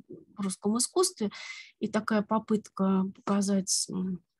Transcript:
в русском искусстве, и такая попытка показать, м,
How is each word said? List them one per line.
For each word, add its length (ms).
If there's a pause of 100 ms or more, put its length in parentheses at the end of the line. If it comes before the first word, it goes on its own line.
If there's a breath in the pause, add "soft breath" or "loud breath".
в 320
русском 380
искусстве, 520 (500 loud breath)
и 80
такая 340
попытка 840 (120)
показать, 760
м, 320 (160)